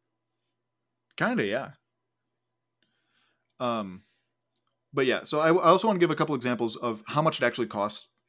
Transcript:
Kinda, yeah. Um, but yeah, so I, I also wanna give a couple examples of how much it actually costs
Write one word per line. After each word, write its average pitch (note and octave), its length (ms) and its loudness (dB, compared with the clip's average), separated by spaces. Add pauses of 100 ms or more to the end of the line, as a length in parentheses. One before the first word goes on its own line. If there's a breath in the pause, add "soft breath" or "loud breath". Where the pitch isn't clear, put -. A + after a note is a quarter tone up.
(1200)
Kinda, G3 260 -2
yeah. A2+ 260 -4 (1900)
Um, G#2+ 440 -6 (880)
but C#3 120 0
yeah, A2+ 200 0
so D3+ 140 -4
I, D#3 100 2
I F3 200 4
also F#3 180 6
wanna G3+ 120 2
give E3+ 120 2
a D#3 40 -2
couple D3+ 200 -2
examples A#2+ 420 -2
of A2+ 300 -6
how C#3+ 140 -2
much D#3 220 0
it - 20 4
actually A#2+ 220 -2
costs G#2+ 420 -6 (200)